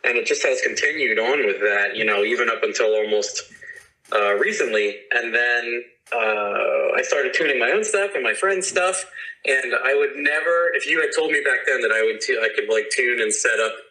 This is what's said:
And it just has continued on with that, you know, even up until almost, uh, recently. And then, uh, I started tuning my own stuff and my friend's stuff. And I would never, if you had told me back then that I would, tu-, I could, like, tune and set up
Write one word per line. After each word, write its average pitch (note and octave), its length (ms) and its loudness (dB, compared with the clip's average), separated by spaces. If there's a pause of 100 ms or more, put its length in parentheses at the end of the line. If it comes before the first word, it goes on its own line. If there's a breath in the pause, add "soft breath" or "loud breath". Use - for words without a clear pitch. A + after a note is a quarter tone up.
And A#2+ 140 2
it - 80 -2
just - 180 0
has - 160 2
continued C#3+ 580 0
on B2 280 2
with F#2+ 140 -2
that, G#2 360 0
you A2 80 -2
know, G#2 180 0
even A#2 280 0
up A2 120 -2
until G#2+ 320 0
almost, G#2+ 480 -2 (720 loud breath)
uh, G2+ 220 2
recently. G#2+ 640 0 (140)
And A#2+ 220 -2
then, A#2+ 500 0 (280)
uh, G#2+ 800 0
I - 80 2
started - 300 0
tuning D3 260 0
my - 140 2
own A3 100 2
stuff G3+ 320 0
and C3 80 -2
my A#2 120 0
friend's F#3+ 340 0
stuff. F#3 420 -2 (360 loud breath)
And B2 360 0
I C3+ 120 2
would C#3+ 220 2
never, E3 580 2
if - 120 -2
you D#3+ 140 2
had D3+ 160 0
told D#3 160 0
me C#3+ 80 2
back C#3 260 0
then C3 140 0
that A2+ 120 0
I A2 100 2
would, A2 180 0
tu-, B2+ 200 -2
I A2 140 0
could, G#2+ 140 -2
like, A2 220 0
tune B2 320 0
and G#2+ 100 0
set A2 260 0
up A2 140 0 (180)